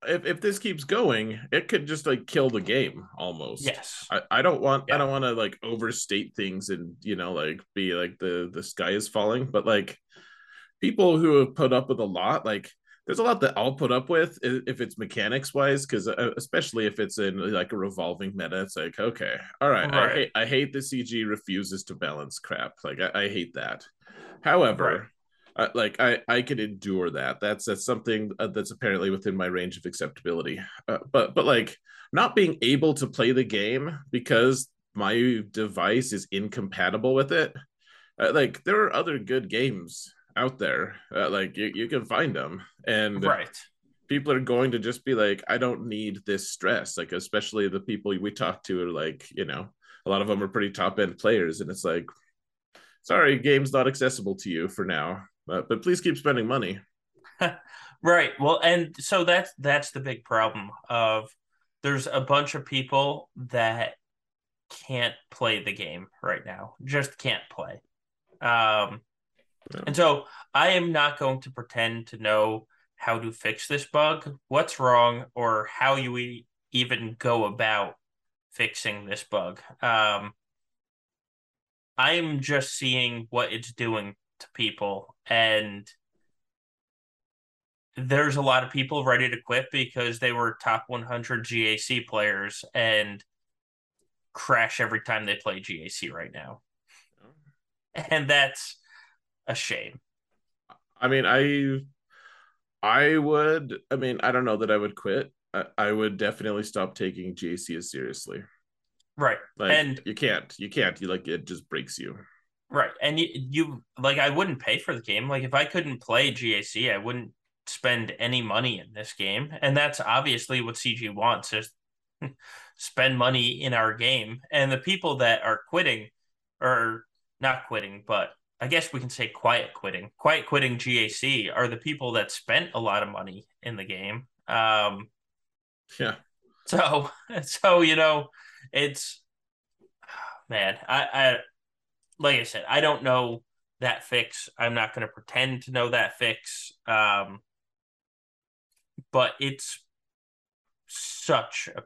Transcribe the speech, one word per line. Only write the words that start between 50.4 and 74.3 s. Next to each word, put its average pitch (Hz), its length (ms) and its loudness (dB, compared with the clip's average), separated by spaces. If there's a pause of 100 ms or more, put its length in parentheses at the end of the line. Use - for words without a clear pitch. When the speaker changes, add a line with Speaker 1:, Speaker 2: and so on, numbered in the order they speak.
Speaker 1:
are 98 60 -4
pretty 101 220 -2
top-end 98 480 -2
players, 90 420 2
and 76 100 -6
it's - 140 -10
like, 82 200 0 (1000)
"Sorry, 151 360 6
game's 135 320 4
not 135 160 4
accessible 131 520 0
to - 100 -8
you 85 180 -2
for - 160 -6
now, 90 400 -4 (240)
but, 87 220 -4
but 113 140 0
please 175 180 2
keep 160 160 0
spending 127 300 0
money." 104 340 -2 (580)
Speaker 2:
<laughs> 175 100 2 (540)
Right. 165 340 6
Well, 147 240 4
and 170 380 4
so 180 240 2
that's, 180 340 4
that's 143 340 2
the 143 100 -8
big 131 240 -8
problem 110 440 0 (200)
of, 110 400 2 (520)
there's 139 260 0
a 135 120 0
bunch 143 360 2
of 135 100 -8
people 139 720 0
that 117 560 0 (760)
can't 120 460 -4 (160)
play 110 320 0
the 107 80 -4
game 92 360 -10 (140)
right 90 240 -4
now, 98 380 -14
just 135 340 -2
can't 120 320 -2
play. - 300 -12 (640)
Um, 110 600 2 (720)
Speaker 1:
Yeah. - 140 -10
Speaker 2:
and 143 80 -4
so 151 300 4 (280)
I 165 180 6
am 170 200 2
not 147 260 2
going 135 240 -2
to 131 100 -16
pretend 117 560 -4
to 110 100 -18
know 107 500 2 (280)
how 117 220 -2
to 113 140 -6
fix - 360 -6
this 143 180 -4
bug, 151 520 0 (100)